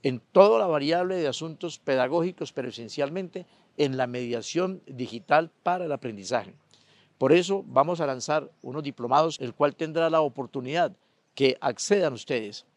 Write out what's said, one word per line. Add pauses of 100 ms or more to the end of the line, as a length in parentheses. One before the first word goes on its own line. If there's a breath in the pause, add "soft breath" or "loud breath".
en (100)
toda
la
variable
de
asuntos
pedagógicos,
pero
esencialmente (320 soft breath)
en
la
mediación
digital (140)
para
el
aprendizaje. (640 soft breath)
Por
eso
vamos
a
lanzar (100)
unos
diplomados,
el
cual
tendrá
la
oportunidad (380)
que
accedan
ustedes (120)